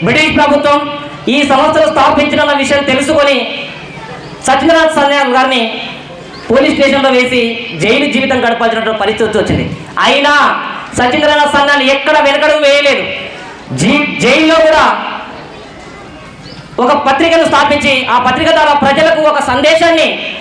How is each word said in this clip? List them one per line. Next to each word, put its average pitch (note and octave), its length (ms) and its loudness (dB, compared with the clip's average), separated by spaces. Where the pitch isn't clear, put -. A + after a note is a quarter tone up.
బ్రిటిష్ D4+ 340 0
ప్రభుత్వం C#4+ 400 2
ఈ - 20 2
సంస్థను D#4 440 2
స్థాపించిన D4 480 2
విషయం C#4 280 0
తెలుసుకొని C#4 460 2
సత్యనారాయణ D#4+ 500 4
సన్యాల్ C#4 400 2
గారిని C4 240 2
పోలీస్ C#4+ 260 4
స్టేషన్లో C4+ 340 2
వేసి B3 320 2
జైలు C4 320 2
జీవితం C4 320 0
గడపాల్సినటువంటి A3+ 580 -2
పరిస్థితి A3 360 -2
వచ్చింది. - 260 -2
అయినా C#4+ 280 2
సత్యనారాయణ D4 480 2
సన్యాల్ C#4+ 280 2
ఎక్కడ D4+ 200 0
వెనకడుగు D4+ 400 2
వేయలేదు. C#4 360 2
జీ-, A3+ 280 0
జైల్లో D#4 340 4
కూడా D4+ 180 4
ఒక B3+ 100 2
పత్రికను D#4+ 400 2
స్థాపించి, C#4+ 480 2
ఆ A#3+ 120 4
పత్రిక D4+ 320 0
ద్వారా D4+ 160 2
ప్రజలకు D4+ 560 2
ఒక D4 100 0
సందేశాన్ని D#4+ 560 2